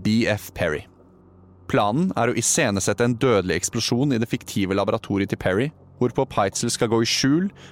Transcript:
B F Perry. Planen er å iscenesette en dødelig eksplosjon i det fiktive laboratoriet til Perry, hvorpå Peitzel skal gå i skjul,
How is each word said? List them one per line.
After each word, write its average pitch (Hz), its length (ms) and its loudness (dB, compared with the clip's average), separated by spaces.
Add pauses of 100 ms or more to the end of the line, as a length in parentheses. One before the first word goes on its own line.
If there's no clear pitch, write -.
B 110 140 2 (100)
F - 240 -4
Perry. 76 300 -2 (840)
Planen 131 480 2
er 117 160 0
å - 80 -2
iscenesette 110 640 0
en 120 160 2
dødelig 95 400 2
eksplosjon 123 560 -2
i 113 80 0
det 117 80 -2
fiktive 98 480 -2
laboratoriet 98 560 0
til - 80 -4
Perry, 107 300 0 (260)
hvorpå 123 320 0
Peitzel 110 400 -2
skal 117 220 -2
gå 113 100 4
i 113 80 0
skjul, 160 400 2 (220)